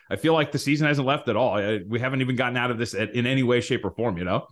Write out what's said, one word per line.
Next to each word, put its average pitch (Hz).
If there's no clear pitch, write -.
I 95
feel 160
like 156
the 143
season 147
hasn't 139
left 139
at 110
all. 107
I, 104
we 113
haven't 131
even 127
gotten 123
out 123
of 113
this 117
at, 104
in 120
any 131
way, 120
shape, 120
or 95
form, 110
you 87
know? 92